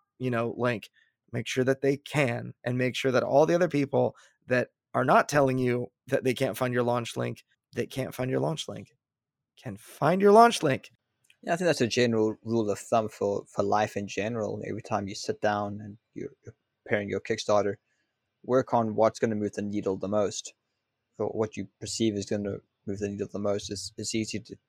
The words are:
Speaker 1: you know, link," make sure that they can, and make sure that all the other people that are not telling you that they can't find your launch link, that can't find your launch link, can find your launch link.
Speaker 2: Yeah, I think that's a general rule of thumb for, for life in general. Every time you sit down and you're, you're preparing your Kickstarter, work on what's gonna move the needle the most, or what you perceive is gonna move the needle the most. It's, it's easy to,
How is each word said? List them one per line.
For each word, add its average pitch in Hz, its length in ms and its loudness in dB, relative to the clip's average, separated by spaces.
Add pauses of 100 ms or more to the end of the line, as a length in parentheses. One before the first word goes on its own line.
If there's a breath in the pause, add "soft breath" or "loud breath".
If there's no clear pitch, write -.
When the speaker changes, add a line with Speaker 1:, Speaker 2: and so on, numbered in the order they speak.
(200)
Speaker 1:
you 127 120 -2
know, 117 260 0
link," 120 320 -2 (440)
make 120 140 -6
sure 131 180 0
that 131 160 2
they 139 160 2
can, 120 560 -2 (100)
and 123 140 -2
make 127 180 0
sure 135 160 0
that 120 120 2
all 143 220 6
the 170 100 4
other 175 120 4
people 127 480 0 (320 soft breath)
that 123 220 0 (240)
are 123 120 0
not 175 220 4
telling 135 300 2
you 123 300 0 (200)
that - 160 0
they 127 100 0
can't 117 220 -2
find 127 180 -2
your 120 100 2
launch 120 340 -2
link, 120 260 -6 (300)
that - 160 -4
can't 131 260 -8
find 127 160 -4
your 131 80 0
launch 147 300 -4
link, 104 260 -14 (680)
can 101 140 -12
find 165 460 0
your 202 100 8
launch 233 320 8
link. 123 280 -2 (520)
Speaker 2:
Yeah, 170 100 -2
I - 40 2
think 180 100 -2
that's 151 140 2
a 123 60 4
general 110 560 2
rule 113 280 0
of 95 80 -4
thumb 110 300 0
for, 101 380 -2
for - 160 -2
life 104 340 2
in 101 100 -6
general. 104 600 -4
Every 104 140 -8
time 101 260 -4
you 98 80 -10
sit - 260 -6
down 104 420 -2
and 104 140 -16 (180)
you're, 101 160 -10 (140)
you're - 100 -18 (280)
preparing 104 260 -2
your 98 100 -2
Kickstarter, 104 560 0 (680)
work 127 300 0
on 113 220 0
what's 110 240 2
gonna 113 160 0
move 104 180 -2
the 104 80 -6
needle 101 360 -4
the 95 100 -6
most, 104 460 -2 (680)
or 107 80 -2
what 110 300 -4
you 101 100 -8 (120)
perceive 110 360 -2
is 101 100 -4
gonna 104 300 -4 (320)
move 98 120 -6
the 101 100 -4
needle 101 220 -8
the 98 80 -8
most. 101 300 -4
It's, 101 280 -10
it's 107 180 -8
easy 107 240 -4
to, - 160 -16 (140)